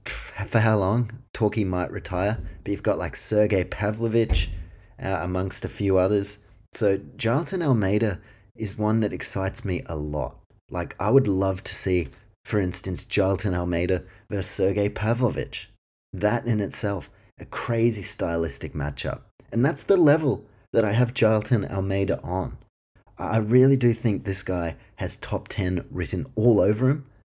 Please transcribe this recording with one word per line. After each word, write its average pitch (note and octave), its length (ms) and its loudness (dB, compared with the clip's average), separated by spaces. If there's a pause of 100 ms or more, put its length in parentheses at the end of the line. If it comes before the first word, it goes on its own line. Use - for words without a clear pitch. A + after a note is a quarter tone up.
for - 540 -4
how A2 200 4
long? G#2 320 0 (220)
Talk G#2+ 220 0
he A2 100 0
might F2+ 280 -2
retire. F#2+ 460 -2 (240)
But G#2 100 -4
you've G2 100 -4
got, G2 160 0
like, E2+ 180 -6
Sergey G#2 480 2
Pavlovich, A2 840 0 (520)
uh, F#2 200 -2
amongst F#2 420 -2
a G2 40 -4
few G2 280 0
others. G2 420 2 (360)
So G2 240 2
Jailton E3 640 -2
Almeida G#2+ 580 2 (340)
is A2 240 -6
one G#2+ 220 2
that G#2+ 120 0
excites F#2+ 520 -4
me F#2 220 -2
a E2 100 -6
lot. D2 420 -6 (320)
Like, E2+ 280 -6
I G2 120 0
would B2+ 180 6
love F#2+ 360 0
to - 100 -8
see, F2+ 340 0 (360)
for G#2+ 140 0
instance, F#2 460 -2
Jailton F#2+ 500 0
Almeida F2+ 480 0 (260)
versus G2 220 -4
Sergey G2+ 380 2
Pavlovich. A2 840 -2 (420)
That G#2 340 0
in A2+ 140 2
itself, G2+ 480 -4 (300)
a - 60 -14
crazy A2+ 580 0
stylistic E2+ 680 -4
matchup. C#2+ 480 -4 (320)
And A#2 120 2
that's D3+ 200 -2
the G3 120 4
level D3+ 480 4 (280)
that A2 120 4
I G2+ 80 0
have A#2 220 2
Jailton G#2+ 560 2
Almeida G2 540 0
on. D#2 340 -4 (580)
I, - 80 -8
I F#2 140 0
really B2+ 380 6
do B2 160 2
think A2+ 320 -2
this G2 180 -4
guy F2 340 -2 (200)
has F#2 200 -6
top - 300 -6
ten F#2 440 -2
written F2+ 440 -4
all A2 260 4
over G#2+ 280 4
him, D3+ 180 -2 (340)